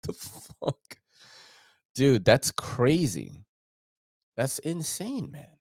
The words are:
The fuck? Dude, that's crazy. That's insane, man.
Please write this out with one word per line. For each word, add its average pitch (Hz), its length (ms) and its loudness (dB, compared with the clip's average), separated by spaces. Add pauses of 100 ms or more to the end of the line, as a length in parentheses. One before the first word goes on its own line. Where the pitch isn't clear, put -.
The - 100 -8
fuck? - 840 -12 (960)
Dude, 123 300 4
that's 117 260 6
crazy. 120 920 0 (920)
That's 131 240 -2
insane, 175 720 -6
man. 143 160 -18 (140)